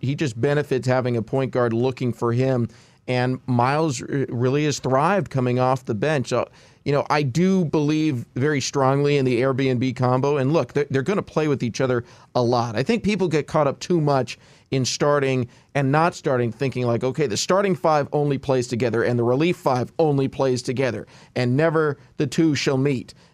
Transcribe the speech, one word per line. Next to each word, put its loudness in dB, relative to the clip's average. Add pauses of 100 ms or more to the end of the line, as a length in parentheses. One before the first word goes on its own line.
he -2
just -4
benefits 0
having 0
a -2
point -4
guard 0
looking -2
for -2
him, 0 (400)
and 0
Miles 0
r-, -4
really 0
has -2
thrived 0
coming 0
off 0
the -4
bench. -2
So, -2 (380)
you 0
know, 0
I 2
do 2
believe 0 (120)
very 0
strongly 2
in 2
the 2
Airbnb 0
combo, 2
and 0
look, 0
they're, 0
they're 0
gonna 0
play -2
with 0
each -4
other 0 (300)
a 2
lot. 0
I 0
think 0
people 0
get 0
caught 2
up -2
too 0
much 0 (320)
in 0
starting 0 (280)
and 0
not 2
starting, -2
thinking -4
like, 0
"Okay, 0
the -4
starting 0
five 0
only 0
plays 0
together 0
and 2
the 0
relief 2
five -2
only 2
plays -2
together, -4 (280)
and 0
never 2 (180)
the 0
two 2
shall 0
meet." -2 (220)